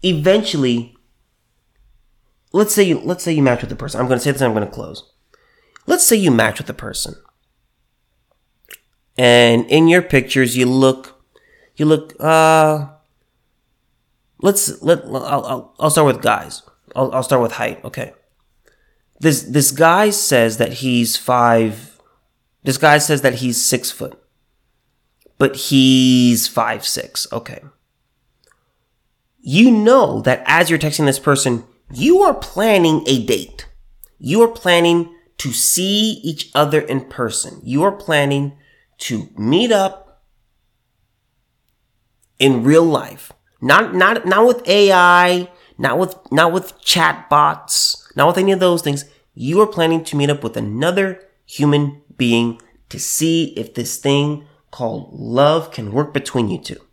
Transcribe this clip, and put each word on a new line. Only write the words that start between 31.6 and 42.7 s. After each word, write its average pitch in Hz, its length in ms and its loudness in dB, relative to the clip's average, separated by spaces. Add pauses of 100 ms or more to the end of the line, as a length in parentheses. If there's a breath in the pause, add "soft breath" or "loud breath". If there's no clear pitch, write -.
you 247 280 2
are 370 160 2
planning 180 720 0
a 123 180 0
date. 92 420 -6 (520)
You 180 240 0
are 233 40 4
planning 170 680 0 (240 soft breath)
to 139 120 -8
see 208 720 -2
each 156 300 -10
other 147 280 2
in 127 240 -6
person. - 580 -8
You 131 180 -4
are 196 100 0
planning 143 680 -2 (400 soft breath)
to - 380 -8
meet 165 340 0
up - 520 -4 (2250)
in 131 240 2
real 156 200 4